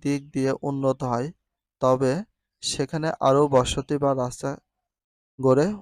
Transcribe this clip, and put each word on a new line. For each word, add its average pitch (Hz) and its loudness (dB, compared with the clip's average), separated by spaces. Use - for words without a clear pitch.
দিক 143 -2
দিয়ে 131 0
উন্নত 135 -2
হয়, 123 -4
তবে 131 2
সেখানে 156 -4
আরও 135 4
বসতি 135 2
বা 139 0
রাস্তা 127 -6
গড়ে 131 4